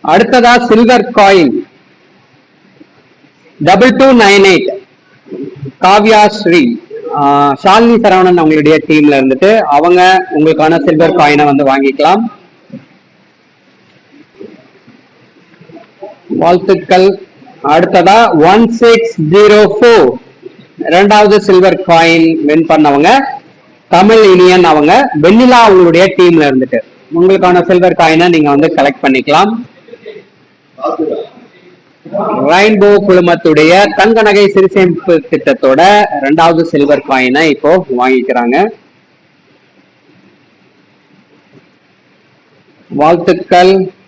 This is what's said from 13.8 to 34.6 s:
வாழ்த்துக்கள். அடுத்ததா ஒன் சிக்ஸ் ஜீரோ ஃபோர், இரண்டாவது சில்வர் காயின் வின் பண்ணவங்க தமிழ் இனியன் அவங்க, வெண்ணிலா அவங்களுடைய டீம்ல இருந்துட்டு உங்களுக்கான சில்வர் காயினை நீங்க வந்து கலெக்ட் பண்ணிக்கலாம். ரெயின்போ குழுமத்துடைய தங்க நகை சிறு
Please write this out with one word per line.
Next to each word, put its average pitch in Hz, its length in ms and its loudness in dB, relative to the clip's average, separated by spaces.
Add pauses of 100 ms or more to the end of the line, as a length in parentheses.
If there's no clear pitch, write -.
வாழ்த்துக்கள். 180 920 -2 (420)
அடுத்ததா 185 560 0 (260)
ஒன் 214 260 2
சிக்ஸ் 226 500 0
ஜீரோ 208 600 2
ஃபோர், 220 320 2 (680)
இரண்டாவது 202 640 2
சில்வர் 185 460 0
காயின் 165 580 0
வின் 156 220 0
பண்ணவங்க 156 540 2 (680)
தமிழ் 214 340 2 (100)
இனியன் 180 320 2
அவங்க, 165 460 0 (120)
வெண்ணிலா 240 440 4
அவங்களுடைய 180 400 2 (100)
டீம்ல 165 320 2
இருந்துட்டு 127 300 -4 (360)
உங்களுக்கான 180 520 0
சில்வர் 180 320 0
காயினை 165 300 0
நீங்க 156 220 0
வந்து 147 260 0
கலெக்ட் 143 280 -4
பண்ணிக்கலாம். 147 480 -2 (3000)
ரெயின்போ 202 440 0 (180)
குழுமத்துடைய 175 880 0
தங்க 220 260 0
நகை 202 260 0
சிறு 190 200 0